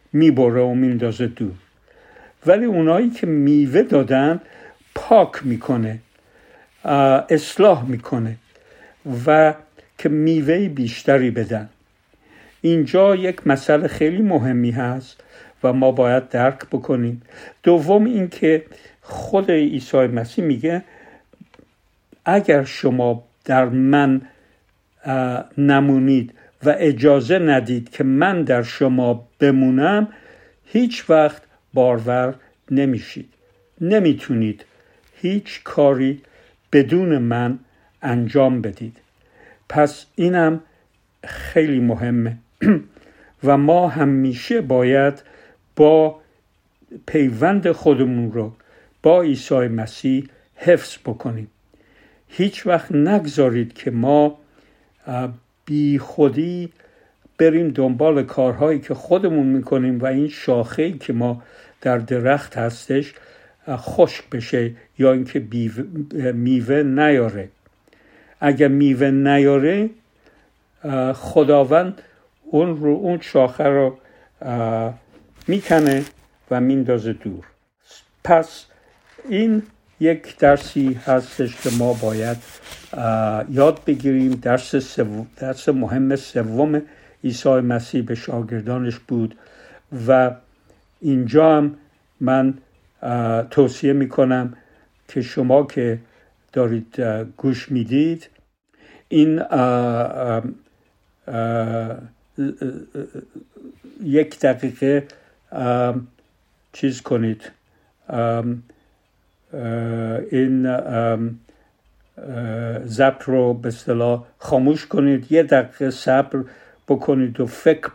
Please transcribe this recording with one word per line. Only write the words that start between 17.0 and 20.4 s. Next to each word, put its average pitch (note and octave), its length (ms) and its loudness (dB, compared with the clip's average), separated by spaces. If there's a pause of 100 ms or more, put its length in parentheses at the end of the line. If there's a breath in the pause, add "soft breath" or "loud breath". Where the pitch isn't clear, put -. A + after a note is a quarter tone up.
دوم F3 420 4
این G#3+ 240 -2
که D#3 360 0 (360 soft breath)
خود - 500 -4
عیسی C#3+ 560 2
مسیح A#2+ 380 -4